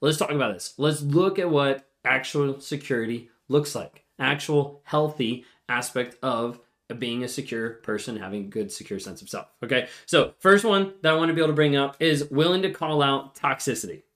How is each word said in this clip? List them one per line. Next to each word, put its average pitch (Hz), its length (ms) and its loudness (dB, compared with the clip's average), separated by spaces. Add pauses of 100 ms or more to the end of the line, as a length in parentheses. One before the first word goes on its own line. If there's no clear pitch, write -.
let's 151 180 2
talk - 120 0
about 131 240 0
this. - 240 -12
Let's 147 240 0
look 175 380 2
at 180 100 0
what 139 380 2 (160)
actual 135 560 0
security 120 680 -4 (200)
looks 147 260 0
like, - 300 -12 (160)
actual 143 640 0
healthy 151 600 -2 (240)
aspect 123 540 -4
of 120 380 -4 (380)
being 120 260 -4
a 120 40 -6
secure 113 420 -6
person, 110 480 -6
having 101 260 -8
a 98 40 -12
good, 101 220 -6
secure 98 300 -10
sense 90 200 -14
of 98 80 -20
self. - 200 -10 (160)
Okay, 123 240 -2 (180)
so 139 320 2
first 196 260 6
one 196 380 2
that 160 100 4
I 160 40 4
wanna 165 180 2
be 165 60 2
able 160 80 4
to 151 60 2
bring 147 200 4
up 139 240 0
is 147 320 2
willing 170 320 4
to 190 80 0
call 156 320 0
out 139 320 0
toxicity. 117 680 -4 (140)